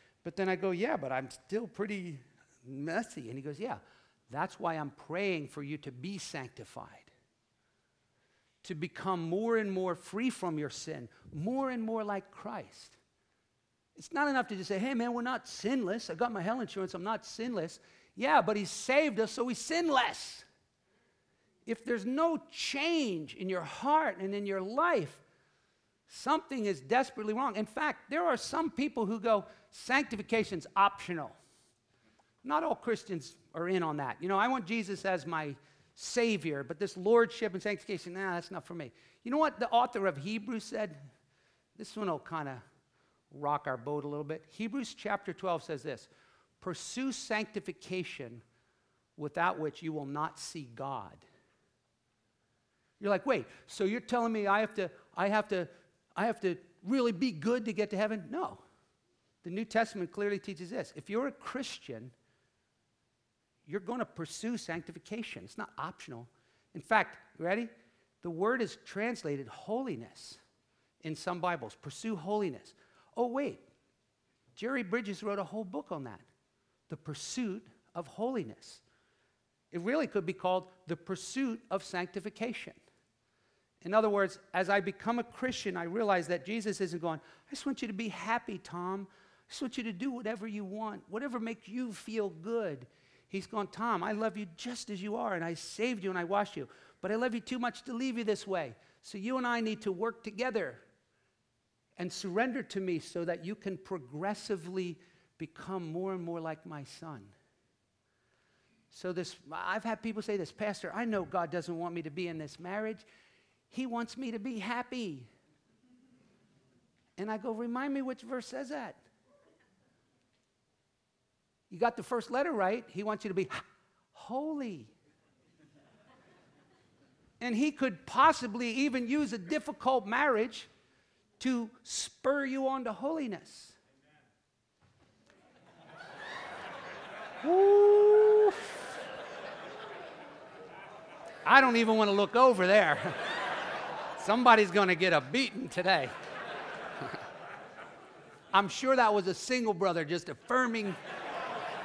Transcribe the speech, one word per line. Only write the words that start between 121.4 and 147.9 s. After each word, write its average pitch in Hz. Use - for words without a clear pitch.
You 175
got 233
the 226
first -
letter 277
right. 220
He 180
wants 214
you 214
to 190
be 180
holy. 254
And 240
he 285
could 254
possibly 247
even 254
use 277
a 233
difficult 254
marriage 240
to 240
spur -
you 262
on 262
to 226
holiness. 254
Woo. 415
I 208
don't 254
even 220
wanna 208
look 202
over 233
there. 185
<laughs> -
Somebody's 220
gonna 185
get 175
a 156
beating 190
today. 175
<laughs> -